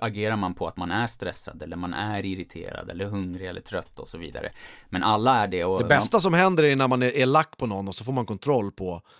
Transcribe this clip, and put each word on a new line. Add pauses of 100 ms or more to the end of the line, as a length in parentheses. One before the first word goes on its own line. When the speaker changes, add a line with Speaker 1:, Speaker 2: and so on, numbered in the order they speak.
Speaker 1:
agerar
man
på
att
man
är
stressad,
eller
man
är
irriterad,
eller
hungrig,
eller
trött
och
så
vidare. (360)
Men
alla
är
det
och
Speaker 2:
Det
bästa
som
händer
är
när
man
är
elak
på
någon
och
så
får
man
kontroll
på, (180)